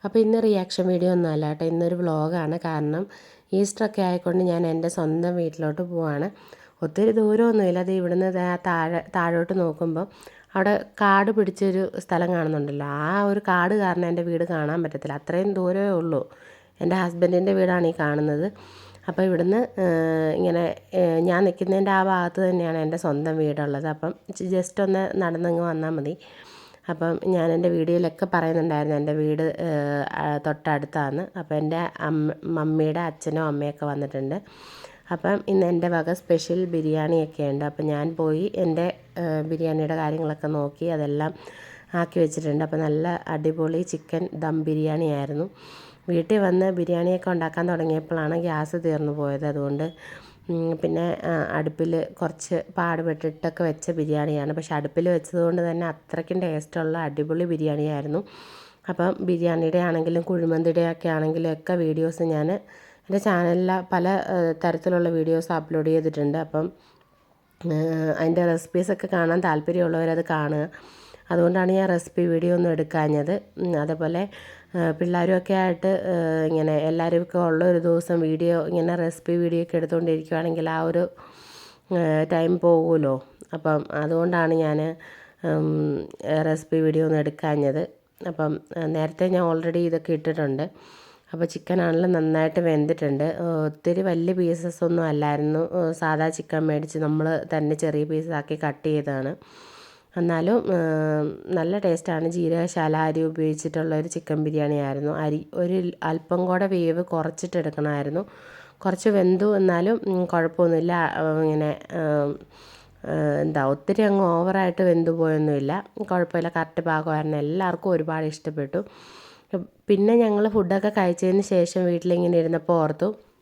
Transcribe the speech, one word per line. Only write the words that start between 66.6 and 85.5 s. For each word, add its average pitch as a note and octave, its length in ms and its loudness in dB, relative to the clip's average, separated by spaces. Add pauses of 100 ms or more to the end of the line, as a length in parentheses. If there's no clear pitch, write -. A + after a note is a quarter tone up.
ഏഹ്, D#3+ 580 0
അതിൻ്റെ E3 260 2
റെസിപ്പീസൊക്കെ F3+ 680 -2
കാണാൻ E3+ 260 2
താല്പര്യമുള്ളവരത് E3 880 0
കാണുക. D3+ 400 -2 (640)
അതുകൊണ്ടാണ് F3+ 400 2
ഞാൻ F#3+ 180 2
റെസിപ്പി F3 320 0
വീഡിയോ F3 340 2
ഒന്നും F3 160 2
എടുക്കാഞ്ഞത്. D#3 720 0 (160)
ഉം, F3 220 0
അതേപോലെ, D#3+ 420 -2 (540)
ഏഹ്, E3 180 0
പിള്ളേരുമൊക്കെ F3 600 0
ആയിട്ട്, F#3 380 2 (140)
ഏഹ്, D#3+ 420 0
ഇങ്ങനെ D#3 260 2 (140)
എല്ലാവരും E3 340 2
ഒക്കെ F3 160 -4
ഉള്ള E3+ 280 2
ഒരു F3 140 6
ദിവസം E3+ 400 2
വീഡിയോ, D#3+ 480 0
ഇങ്ങനെ E3+ 280 0
റെസിപ്പി E3 360 -4
വീഡിയോ E3+ 320 0
ഒക്കെ E3+ 140 -4
എടുത്തുകൊണ്ടിരിക്കുകയാണെങ്കിൽ E3 920 -2
ആ D#3+ 120 -2
ഒരു, E3 220 0 (920)
ഏഹ്, D#3 360 2
ടൈം E3+ 280 2
പോകുമല്ലോ. D#3+ 560 4 (380)
അപ്പം D#3 380 0
അതുകൊണ്ടാണ് E3 640 0
ഞാൻ, D#3 260 2 (640)
ഉം, D#3 640 -2 (340)